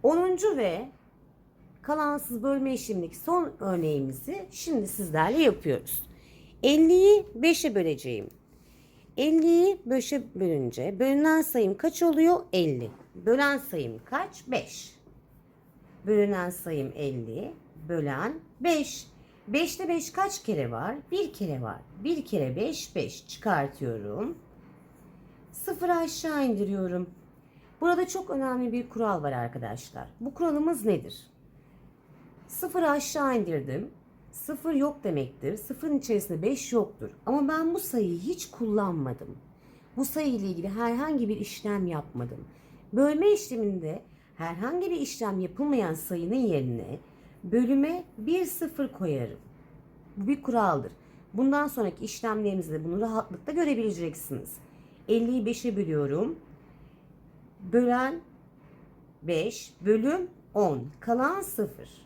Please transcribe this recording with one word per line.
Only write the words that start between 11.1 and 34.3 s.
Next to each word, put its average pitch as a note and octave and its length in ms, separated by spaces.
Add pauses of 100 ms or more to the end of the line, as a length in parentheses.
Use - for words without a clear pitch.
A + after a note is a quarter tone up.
sayım A3+ 360
kaç E4 260
oluyor? E4 360 (140)
Elli. C#3+ 380 (240)
Bölen C4 420
sayım C3 480
kaç? - 420
Beş. - 520 (1040)
Bölünen G3+ 440
sayım D3+ 460
elli. C3+ 580 (360)
Bölen D#3+ 440 (260)
beş. D4+ 480 (400)
Beşte D#4+ 400
beş E4+ 240
kaç G4 320
kere C#3+ 280
var? D#3 240 (160)
Bir F#4 220
kere D3+ 280
var. G#2+ 180 (240)
Bir D4+ 220
kere C3+ 300
beş, A#3 400
beş. - 320
Çıkartıyorum. C#3 1080 (1120)
Sıfırı F4 440
aşağı D#4+ 500
indiriyorum. F#3+ 640 (720)
Burada F4 260
çok F#4+ 220
önemli B3+ 420
bir B3 180
kural G3+ 340
var C#3+ 80
arkadaşlar. A#2+ 760 (120)
Bu B3 140
kuralımız D4+ 520
nedir? E3+ 420 (1200)
Sıfırı F4 420
aşağı C#4 480
indirdim. E3 540 (400)